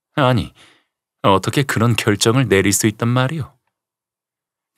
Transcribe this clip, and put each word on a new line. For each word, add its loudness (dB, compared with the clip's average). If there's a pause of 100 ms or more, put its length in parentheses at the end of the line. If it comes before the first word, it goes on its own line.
(140)
"아니, 0 (680)
어떻게 0
그런 0
결정을 0
내릴 2
수 -2
있단 -2
말이오?" -4 (1200)